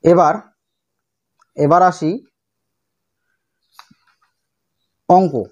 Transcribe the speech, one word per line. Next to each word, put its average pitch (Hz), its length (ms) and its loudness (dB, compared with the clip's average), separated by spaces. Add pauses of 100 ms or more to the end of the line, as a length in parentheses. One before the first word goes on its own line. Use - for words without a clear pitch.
এবার, 165 300 2 (1200)
এবার 151 260 2
আসি 180 440 -4 (2750)
অঙ্ক। 170 420 0